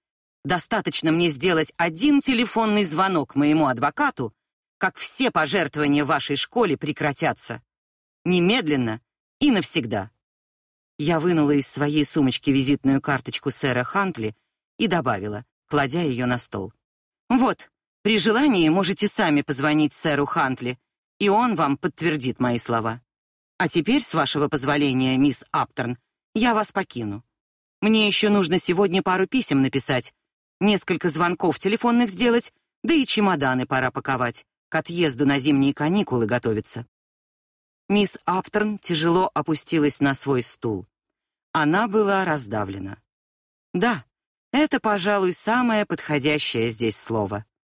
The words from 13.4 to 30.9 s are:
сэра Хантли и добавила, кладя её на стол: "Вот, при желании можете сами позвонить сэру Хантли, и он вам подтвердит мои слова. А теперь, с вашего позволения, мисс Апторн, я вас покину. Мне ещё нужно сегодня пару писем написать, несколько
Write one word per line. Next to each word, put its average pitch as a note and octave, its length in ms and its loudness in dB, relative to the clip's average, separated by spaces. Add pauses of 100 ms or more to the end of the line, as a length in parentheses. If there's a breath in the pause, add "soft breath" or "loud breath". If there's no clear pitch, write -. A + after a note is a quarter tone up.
сэра B2 340 -2
Хантли D#3 500 -4 (440)
и A3 80 0
добавила, A2 580 -2 (220)
кладя D3 340 0
её B2+ 260 -2
на B2 120 -2
стол: G2 340 -8 (560)
"Вот, A#3+ 420 0 (320)
при G#3+ 160 2
желании A3 520 4
можете F#3+ 380 0
сами D#3 340 2
позвонить D3+ 500 0
сэру D3+ 320 0
Хантли, C3 540 -4 (400)
и G3+ 100 0
он A3 260 4
вам C#3+ 220 0
подтвердит D#3 640 -2
мои B2 180 0
слова. A2+ 440 -4 (560)
А F3 100 0
теперь, G#3+ 340 2
с - 120 -4
вашего D3 340 0
позволения, C3 720 0
мисс C#3 320 2
Апторн, B2+ 480 -4 (360)
я A#3 200 2
вас G#3+ 180 0
покину. A2+ 500 -6 (600)
Мне G#3+ 240 4
ещё G#3 240 2
нужно F#3 280 2
сегодня F3+ 440 0
пару F#3 240 0
писем E3+ 340 0
написать, C3+ 540 -2 (460)
несколько F#3 500 0